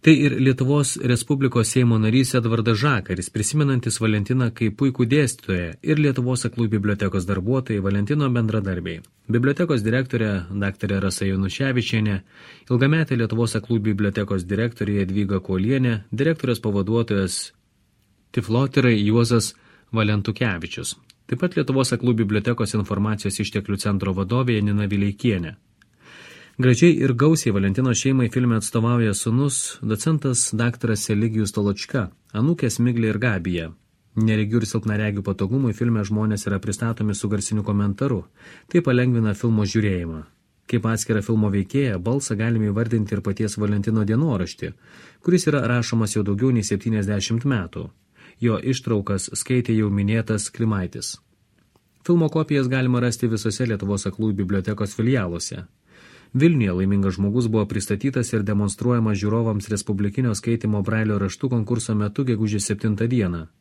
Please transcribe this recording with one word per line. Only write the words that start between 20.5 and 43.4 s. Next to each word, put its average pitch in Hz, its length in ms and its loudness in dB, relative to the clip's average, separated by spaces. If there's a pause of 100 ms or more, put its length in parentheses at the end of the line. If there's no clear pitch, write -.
Taip 131 160 -2
pat 175 80 -4
Lietuvos 135 400 0
aklųjų 113 300 0
bibliotekos 107 500 -2
informacijos 104 640 -2
išteklių 101 400 -4
centro 98 320 -2
vadovė 110 480 0
Janina 104 240 0
Vileikienė. 101 760 -2 (920)
Gražiai 127 480 6
ir 131 160 2
gausiai 151 320 4
Valentino 98 480 2
šeimai 131 320 2
filme 120 300 2
atstovauja 113 580 0
sūnus, 131 640 -2
docentas 127 720 0
daktaras 117 560 -2
Eligijus 107 460 0
Toločka, 101 560 -2 (180)
anūkės 131 480 0
Miglė 117 320 2
ir 104 80 -2
Gabija. 90 540 -2 (500)
Neregių 110 400 2
ir 107 80 -4
silpnaregių 104 560 -2
patogumui 107 480 -2
filme 113 320 0
žmonės 107 400 -2
yra 98 160 -2
pristatomi 107 560 -4
su 101 140 -4
garsiniu 104 340 -2
komentaru. 104 560 0 (480)
Tai 170 160 2
palengvina 123 480 2
filmo 107 320 0
žiūrėjimą. 90 560 -2 (480)
Kaip 113 240 0
atskirą 107 320 0
filmo 110 240 2
veikėją, 101 480 0
balsą 113 400 -2
galime 110 320 0
įvardinti 110 480 0
ir 95 80 -4
paties 101 320 -2